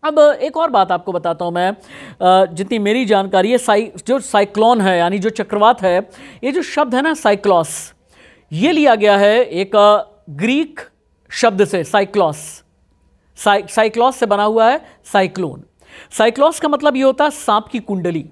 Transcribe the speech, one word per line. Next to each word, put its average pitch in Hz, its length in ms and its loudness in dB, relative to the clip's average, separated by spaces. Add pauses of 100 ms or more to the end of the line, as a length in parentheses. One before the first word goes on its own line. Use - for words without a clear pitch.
अब 311 140 0
एक 294 380 2
और 320 140 -2
बात 190 220 0
आपको 180 200 -6
बताता 170 320 -4
हूँ 170 80 -4
मैं, 180 180 -2
अ, 185 800 0
जितनी 190 260 -6
मेरी 214 260 0
जानकारी 196 480 0
है, 247 60 2
साइ-, 214 480 -2
जो 262 140 0
साइक्लोन 214 600 0
है, 190 180 2
यानी 175 200 0
जो 202 120 -4
चक्रवात 214 520 0
है, 185 280 0 (340)
ये 269 80 -2
जो 339 100 -2
शब्द 285 320 -4
है 262 80 0
ना 320 120 0
साइक्लॉस, 196 800 0 (600)
ये 208 200 0
लिया 294 220 4
गया 208 220 2
है 214 280 4
एक, 196 320 -4
अ, 208 320 4 (220)
ग्रीक 240 500 -4 (500)
शब्द 208 340 0
से, 180 200 -4
साइक्लॉस। 196 800 -2 (720)
साइ-, 202 320 0
साइक्लॉस 233 480 0
से 240 100 -2
बना 202 180 0
हुआ 220 260 2
है 302 140 -2 (280)
साइक्लोन। 185 500 -2 (480)
साइक्लॉस 262 500 0
का 320 80 -2
मतलब 294 280 0
ये 262 60 -2
होता 269 220 2
है 294 60 0
सांप 214 360 -4
की 254 120 -10
कुंडली। 175 540 -6